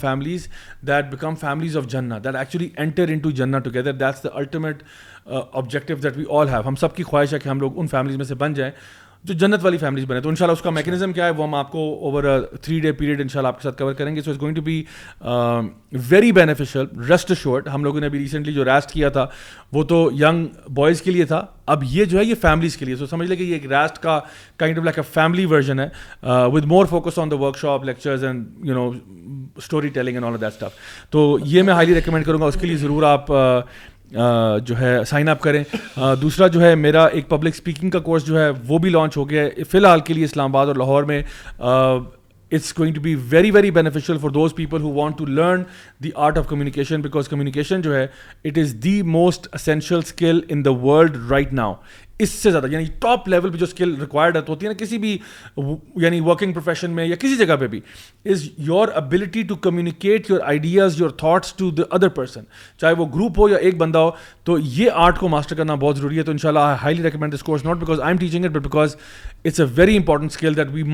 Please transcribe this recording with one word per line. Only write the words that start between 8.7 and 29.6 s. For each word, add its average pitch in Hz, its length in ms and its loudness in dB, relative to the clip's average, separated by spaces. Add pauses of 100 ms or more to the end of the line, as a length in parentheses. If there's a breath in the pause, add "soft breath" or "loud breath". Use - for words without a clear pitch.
جو 185 100 -8
جنت 196 280 2
والی 180 160 2
فیملیز 135 300 -4
بنے۔ 127 140 -4
تو 151 80 -4
انشاءاللہ 165 240 2
اس 165 80 -4
کا 180 80 -4
میکینزم 175 440 -4
کیا 175 120 -2
ہے 175 40 2
وہ 156 140 -2
ہم 151 120 -4
آپ 139 160 -6
کو 156 320 -6
over 143 220 -2
a 139 60 2
three 135 460 -2
day 156 140 0 (120)
period 143 160 -2
انشاءاللہ 135 280 -4
آپ 123 100 -4
کے - 60 -16
ساتھ 135 140 -6
کور 135 160 -4
کریں 147 220 -6
گے۔ 151 140 -6
So 147 40 -2
it's 139 120 -8
going 156 140 -4
to 160 120 -4
be, 160 100 -4 (500 loud breath)
um, 120 360 0 (460)
very 220 180 8
beneficial, 143 720 2
rest 170 320 2
assured۔ 139 380 -2
ہم 143 100 -4
لوگوں 143 160 -2
نے 147 60 -2
ابھی 143 140 -4
recently 147 340 -6
جو 139 120 0
ریسٹ 139 260 2
کیا 143 180 0
تھا 131 180 -2 (440 loud breath)
وہ 147 120 0
تو 165 300 4
ینگ 156 340 2 (220)
بوائز 147 320 2
کے 185 100 -2
لیے 175 140 2
تھا، 160 200 -2 (200)
اب 147 220 0
یہ 180 180 2
جو 180 140 2
ہے 214 60 2
یہ 226 160 0
فیملیز 165 360 2
کے 135 80 -10
لیے۔ 127 100 -6
So 139 140 -8
سمجھ 170 200 -6
لیں 180 80 -2
کہ 180 60 -4
یہ 175 100 -4
ایک 143 120 -6
ریسٹ 143 320 0
کا 156 220 -2 (440 loud breath)
kind 160 140 0
of 165 80 -2
like 160 140 -2
a 156 240 0
family 175 280 0
version 139 280 2
ہے، 139 100 -4 (380 loud breath)
uh, 123 200 4
with 147 200 2
more 180 260 6
focus 170 300 -2
on 151 100 -4
the 139 60 -2
workshop, 139 380 -2
lectures 135 520 -4
and, 127 100 -6 (300)
you 127 80 0
know, 123 100 -2 (580)
story 147 420 -6 (100)